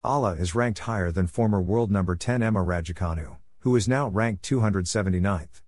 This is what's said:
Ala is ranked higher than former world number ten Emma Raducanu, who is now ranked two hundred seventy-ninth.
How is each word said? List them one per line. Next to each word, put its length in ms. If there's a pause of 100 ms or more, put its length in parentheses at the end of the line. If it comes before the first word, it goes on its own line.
Ala 280
is 240
ranked 240
higher 320
than 160
former 340
world 300
number 240
ten 260
Emma 200
Raducanu, 760 (220)
who 160
is 120
now 200
ranked 340
two 200
hundred 260
seventy-ninth. 800